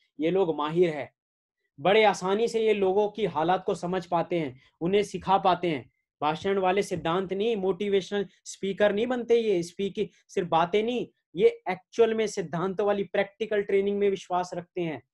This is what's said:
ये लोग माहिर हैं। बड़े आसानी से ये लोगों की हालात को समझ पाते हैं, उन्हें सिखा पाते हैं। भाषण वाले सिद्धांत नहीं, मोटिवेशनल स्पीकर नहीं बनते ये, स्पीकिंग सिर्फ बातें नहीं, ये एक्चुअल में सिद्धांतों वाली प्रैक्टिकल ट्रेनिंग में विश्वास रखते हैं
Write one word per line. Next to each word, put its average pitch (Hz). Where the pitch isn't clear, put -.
ये 160
लोग 175
माहिर 165
हैं। 143
बड़े 208
आसानी 196
से 226
ये 220
लोगों 202
की 208
हालात 170
को 202
समझ 175
पाते 170
हैं, 131
उन्हें 190
सिखा 190
पाते 180
हैं। 135
भाषण 165
वाले 190
सिद्धांत 180
नहीं, 214
मोटिवेशनल 196
स्पीकर 196
नहीं 220
बनते 240
ये, 208
स्पीकिंग 196
सिर्फ 185
बातें 170
नहीं, 226
ये 226
एक्चुअल 220
में 220
सिद्धांतों 185
वाली 202
प्रैक्टिकल 202
ट्रेनिंग 202
में 202
विश्वास 180
रखते 175
हैं 156